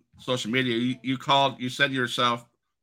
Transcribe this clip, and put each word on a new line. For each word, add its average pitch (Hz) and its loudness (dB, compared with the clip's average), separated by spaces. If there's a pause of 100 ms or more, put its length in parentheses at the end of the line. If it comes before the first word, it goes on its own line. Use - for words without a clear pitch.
(180)
social 127 -4
media, 127 0
you, 123 0
you 131 -2
called, 139 2
you 123 -4
said 135 0
yourself 123 0 (360)